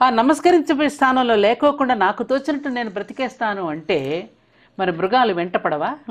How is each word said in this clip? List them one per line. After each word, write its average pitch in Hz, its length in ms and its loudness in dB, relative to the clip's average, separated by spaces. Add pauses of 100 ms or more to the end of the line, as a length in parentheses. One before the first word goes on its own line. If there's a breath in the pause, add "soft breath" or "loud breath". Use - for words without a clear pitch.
ఆ 254 80 4
నమస్కరించే 294 800 2
స్థానంలో 254 460 2
లేకోకుండా 247 580 2
"నాకు 202 300 0
తోచినట్టు 277 460 -4
నేను 240 200 -6
బ్రతికేస్తాను" 202 800 -6
అంటే 156 600 -4 (500 soft breath)
మరి 185 120 0
మృగాలు 190 420 2
వెంటపడవా? 170 640 -4 (140)